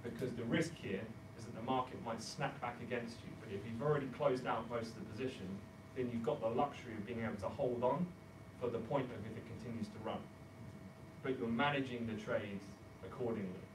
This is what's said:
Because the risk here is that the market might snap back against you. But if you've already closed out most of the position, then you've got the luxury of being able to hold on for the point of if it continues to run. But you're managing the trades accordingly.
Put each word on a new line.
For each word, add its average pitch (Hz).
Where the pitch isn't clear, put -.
Because 120
the 113
risk 151
here 98
is -
that -
the 113
market 117
might 113
snap -
back 120
against 117
you. -
But 107
if 98
you've 113
already 143
closed 127
out 117
most 113
of 110
the 95
position, 101
then 123
you've 113
got -
the -
luxury 120
of 101
being 113
able 107
to -
hold 123
on 156
for 123
the -
point 131
of 117
if 110
it -
continues 113
to -
run. 104
But 131
you're 117
managing 123
the 107
trades 98
accordingly. 196